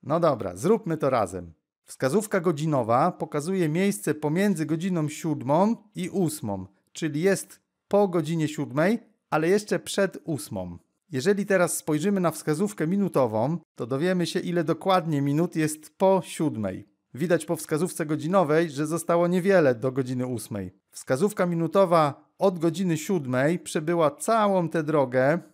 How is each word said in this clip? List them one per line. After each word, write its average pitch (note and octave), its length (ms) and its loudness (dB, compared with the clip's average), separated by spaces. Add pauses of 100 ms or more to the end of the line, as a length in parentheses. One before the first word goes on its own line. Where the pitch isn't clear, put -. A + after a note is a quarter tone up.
No D#3 180 0
dobra, G#2+ 360 0
zróbmy E3 400 0
to D3+ 140 0
razem. F#2 420 -2 (360)
Wskazówka F#3+ 520 -2
godzinowa D3+ 720 2
pokazuje E3 560 -4
miejsce F#3 460 0
pomiędzy D#3 520 0
godziną D#3+ 420 -2
siódmą D3+ 680 0 (180)
i F3 140 -6
ósmą, A#2 580 -4 (260)
czyli D3+ 280 -4
jest - 400 0 (280)
po G3+ 200 4
godzinie E3 400 0
siódmej, D3+ 500 0 (320)
ale D#3 180 0
jeszcze G3+ 300 2
przed - 460 -4
ósmą. F#2 540 -8 (340)
Jeżeli F#3+ 340 0
teraz F3+ 300 2
spojrzymy F3 440 0
na E3+ 100 2
wskazówkę D#3+ 560 -2
minutową, D#3 720 0 (160)
to B2+ 120 -8
dowiemy E3+ 400 0
się, F3+ 140 -4
ile F3 240 -2
dokładnie D#3+ 580 0
minut D3+ 340 0
jest D#3 420 -4
po F#3+ 260 4
siódmej. G#2+ 640 -4 (260)
Widać E3 300 0
po E3+ 120 -2
wskazówce D#3+ 500 -4
godzinowej, D#3 640 2
że C#3+ 160 -4
zostało E3+ 400 0
niewiele F3 480 4
do B2 180 -2
godziny B2+ 340 -4
ósmej. G#2 460 -8 (180)
Wskazówka F#3 560 -2
minutowa E3 920 2
od F#3 200 2
godziny E3 380 0
siódmej D3 640 0
przebyła E3 520 0
całą G3 580 2
tę E3 140 -2
drogę C#3+ 560 2 (160)